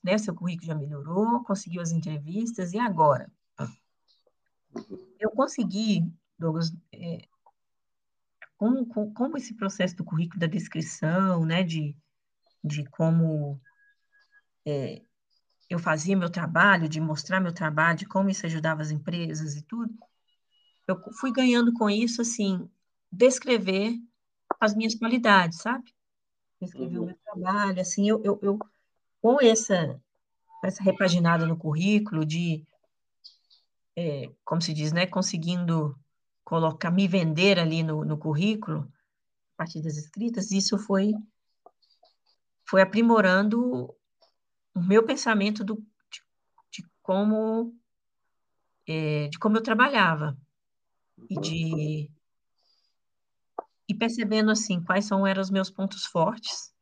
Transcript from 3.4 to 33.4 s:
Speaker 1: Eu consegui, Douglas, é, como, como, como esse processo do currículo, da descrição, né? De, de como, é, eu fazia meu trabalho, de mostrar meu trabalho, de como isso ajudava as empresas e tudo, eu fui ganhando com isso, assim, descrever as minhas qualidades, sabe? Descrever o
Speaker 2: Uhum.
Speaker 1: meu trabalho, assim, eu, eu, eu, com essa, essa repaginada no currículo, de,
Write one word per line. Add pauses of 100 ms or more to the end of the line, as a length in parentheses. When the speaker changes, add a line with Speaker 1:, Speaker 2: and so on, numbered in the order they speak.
Speaker 1:
Eu
consegui, (320)
Douglas, (220)
é, (1300)
como,
como,
como
esse
processo
do
currículo,
da
descrição,
né?
De, (680)
de
como, (1080)
é, (680)
eu
fazia
meu
trabalho,
de
mostrar
meu
trabalho,
de
como
isso
ajudava
as
empresas
e
tudo, (920)
eu (180)
fui
ganhando
com
isso,
assim, (420)
descrever (600)
as
minhas
qualidades,
sabe? (680)
Descrever
o
Speaker 2:
Uhum.
Speaker 1:
meu
trabalho,
assim,
eu,
eu,
eu, (640)
com
essa, (640)
essa
repaginada
no
currículo,
de, (1300)